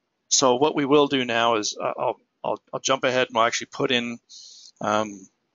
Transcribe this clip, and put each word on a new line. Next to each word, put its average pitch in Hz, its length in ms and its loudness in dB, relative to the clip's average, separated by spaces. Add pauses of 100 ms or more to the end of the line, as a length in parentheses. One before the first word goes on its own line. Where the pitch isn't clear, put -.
(280)
so 127 260 4
what 151 200 2
we 147 100 0
will 143 220 4
do 135 180 0
now 117 300 2
is, 104 220 -4
uh, - 200 -6
I'll, 120 220 -4 (240)
I'll, 110 180 -6 (100)
I'll 131 80 -8
jump 135 240 -2
ahead 127 240 0
and 123 80 -8
we'll 113 100 4
actually 120 220 -4
put 139 240 -4
in, 120 280 -2 (600)
um, 104 480 -2 (280)